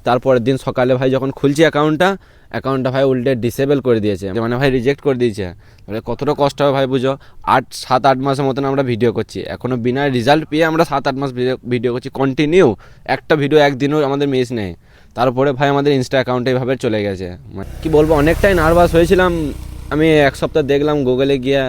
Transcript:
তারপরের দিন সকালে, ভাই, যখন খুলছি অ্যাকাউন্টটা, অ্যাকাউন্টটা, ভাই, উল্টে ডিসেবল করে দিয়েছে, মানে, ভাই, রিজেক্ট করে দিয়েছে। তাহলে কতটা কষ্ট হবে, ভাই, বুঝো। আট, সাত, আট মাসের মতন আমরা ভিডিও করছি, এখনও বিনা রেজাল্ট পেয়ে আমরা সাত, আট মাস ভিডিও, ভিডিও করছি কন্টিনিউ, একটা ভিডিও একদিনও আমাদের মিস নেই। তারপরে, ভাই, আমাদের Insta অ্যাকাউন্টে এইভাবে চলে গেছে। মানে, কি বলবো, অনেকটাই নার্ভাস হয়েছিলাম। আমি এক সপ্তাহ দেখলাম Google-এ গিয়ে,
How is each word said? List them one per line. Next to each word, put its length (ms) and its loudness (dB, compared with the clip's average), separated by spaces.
তারপরের 400 2
দিন 80 2
সকালে, 340 0
ভাই, 160 0
যখন 140 -2
খুলছি 260 2
অ্যাকাউন্টটা, 440 2
অ্যাকাউন্টটা, 420 -2
ভাই, 160 2
উল্টে 200 0
ডিসেবল 320 0
করে 180 4
দিয়েছে, 200 -2
মানে, 160 -2
ভাই, 180 2
রিজেক্ট 280 -2
করে 160 0
দিয়েছে। 260 -2
তাহলে 160 -10
কতটা 320 -2
কষ্ট 220 0
হবে, 140 2
ভাই, 160 0
বুঝো। 200 0
আট, 100 2
সাত, 260 0
আট 160 2
মাসের 220 0
মতন 240 -2
আমরা 200 0
ভিডিও 260 2
করছি, 220 -6
এখনও 200 -6
বিনা 160 0
রেজাল্ট 320 2
পেয়ে 220 0
আমরা 200 2
সাত, 180 -2
আট 120 -2
মাস 160 -4
ভিডিও, 180 -2
ভিডিও 200 0
করছি 160 -8
কন্টিনিউ, 480 2
একটা 260 -4
ভিডিও 260 4
একদিনও 300 -2
আমাদের 240 -2
মিস 160 0
নেই। 120 -6
তারপরে, 400 2
ভাই, 160 2
আমাদের 260 2
Insta 200 -2
অ্যাকাউন্টে 340 -2
এইভাবে 200 -2
চলে 220 0
গেছে। 220 -6
মানে, 140 -12
কি 60 -6
বলবো, 140 4
অনেকটাই 400 2
নার্ভাস 340 4
হয়েছিলাম। 380 4
আমি 140 2
এক 140 -2
সপ্তাহ 220 0
দেখলাম 220 0
Google-এ 380 2
গিয়ে, 240 0